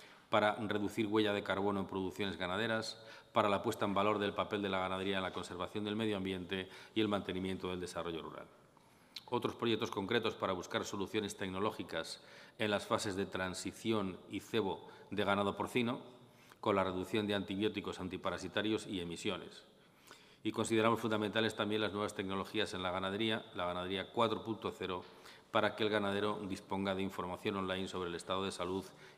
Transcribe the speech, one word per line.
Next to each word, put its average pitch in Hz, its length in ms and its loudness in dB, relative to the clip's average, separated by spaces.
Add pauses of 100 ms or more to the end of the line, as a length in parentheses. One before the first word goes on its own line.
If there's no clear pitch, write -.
(300)
para 104 260 6
reducir 104 500 0
huella 104 260 4
de 101 100 2
carbono 98 380 2
en 92 60 -2
producciones 95 500 -2
ganaderas, 107 680 -2 (300)
para 104 160 6
la 98 140 4
puesta 113 240 2
en 98 80 2
valor 101 240 4
del 101 160 2
papel 101 280 0
de 98 60 0
la 95 100 2
ganadería 95 380 0
en 95 80 0
la 87 80 -2
conservación 90 520 -4
del 104 120 -2
medio 107 200 2
ambiente 95 520 -2 (260)
y 107 60 2
el 110 80 4
mantenimiento 95 600 -2
del 90 100 -4
desarrollo 85 420 -6
rural. - 240 -10 (800)
Otros 120 300 0
proyectos 113 340 2
concretos 107 440 2
para 95 180 0
buscar 95 320 -2
soluciones 101 520 -2
tecnológicas 92 880 -4 (360)
en 107 120 2
las 101 160 2
fases 104 300 2
de 98 100 0
transición 95 880 -2 (140)
y 98 100 -4
cebo 95 460 0 (240)
de 101 140 2
ganado 101 320 4
porcino, 120 640 -2 (420)
con 104 140 4
la 95 80 6
reducción 92 460 2
de 104 80 2
antibióticos, 98 640 0
antiparasitarios 92 880 -2
y 98 120 -2
emisiones. 85 640 -6 (800)
Y 110 80 0
consideramos 110 480 4
fundamentales 107 560 2
también 107 260 0
las 104 120 0
nuevas 104 220 -2
tecnologías 95 600 -2
en 92 80 -4
la 92 80 0
ganadería, 101 640 0
la 92 100 -2
ganadería 90 460 -2
cuatro 110 320 2
punto 104 300 -4
cero, 92 320 -4 (460)
para 104 240 4
que - 80 -2
el 107 80 4
ganadero 101 480 2 (100)
disponga 95 460 -2
de 95 80 -2
información 92 540 -2
online 95 320 -2
sobre 92 220 -4
el 87 40 -4
estado 92 300 -2
de 95 80 -2
salud 92 320 -2 (340)